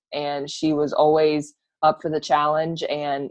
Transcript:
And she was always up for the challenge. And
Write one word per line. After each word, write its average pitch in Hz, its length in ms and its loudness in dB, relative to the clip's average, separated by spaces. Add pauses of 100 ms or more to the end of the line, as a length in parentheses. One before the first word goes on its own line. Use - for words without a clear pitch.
(120)
And 143 380 -6
she 156 220 -2
was 147 200 0
always 151 640 2 (280)
up 156 180 2
for 165 80 -6
the 151 120 -2
challenge. 156 640 0
And 143 460 -4